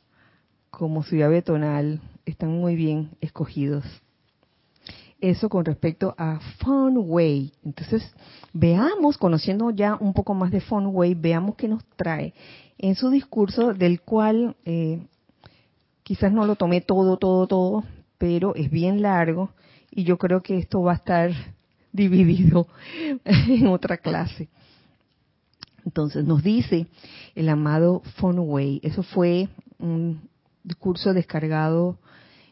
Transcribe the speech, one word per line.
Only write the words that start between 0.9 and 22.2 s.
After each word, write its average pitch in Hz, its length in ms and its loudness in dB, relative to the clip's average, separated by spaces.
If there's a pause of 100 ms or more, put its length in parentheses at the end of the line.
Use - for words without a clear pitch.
su 170 120 -4
llave 156 260 4
tonal, 151 600 -2 (240)
están 160 260 -6
muy 170 240 -2
bien 156 360 -2 (100)
escogidos. 143 640 -4 (1300)
Eso 190 300 0
con 175 160 0
respecto 160 520 -4
a 160 220 -6 (180)
Feng 262 400 2
Wei. 160 560 0 (100)
Entonces, 156 400 -6 (500)
veamos, 285 640 2
conociendo 190 500 0
ya 208 300 0
un 196 140 -2
poco 202 200 -2
más 185 180 -2
de 196 100 -2
Feng 202 260 -2
Wei, 180 260 2
veamos 165 420 -2
qué 240 120 -6
nos 220 180 -4 (100)
trae 160 380 -6 (460)
en 190 160 0
su 254 160 0
discurso, 233 640 0
del 175 260 2
cual, 220 540 0 (100)
eh, 165 400 -4 (960)
quizás 196 300 -2
no 214 160 2
lo 208 80 0
tomé 180 260 0
todo, 185 360 2
todo, 185 280 2
todo, 190 380 0 (340)
pero 175 380 0
es 139 160 -2
bien 185 320 0
largo 180 480 0 (400)
y 190 120 -4
yo 175 140 2
creo 180 240 0
que 190 160 -4
esto 180 240 -2
va 175 120 2
a - 20 0
estar 175 360 0 (300)
<laughs> - 300 -20
dividido 175 760 4 (580)